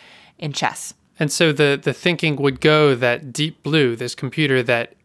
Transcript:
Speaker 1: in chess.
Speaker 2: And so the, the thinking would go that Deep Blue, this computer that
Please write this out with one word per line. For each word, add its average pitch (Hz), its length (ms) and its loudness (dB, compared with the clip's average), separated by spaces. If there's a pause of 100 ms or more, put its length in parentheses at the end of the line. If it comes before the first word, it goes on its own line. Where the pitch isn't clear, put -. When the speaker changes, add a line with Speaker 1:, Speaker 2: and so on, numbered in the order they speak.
(400)
Speaker 1:
in 147 120 -8
chess. - 400 -6 (280)
Speaker 2:
And 151 100 0
so 165 220 2
the, 143 280 2
the 139 120 -2
thinking 160 420 -2
would 139 260 -2
go 151 360 4
that 123 360 -2
Deep 156 300 -6
Blue, 143 320 2
this 120 220 -8
computer 135 480 -2
that 117 300 -2 (100)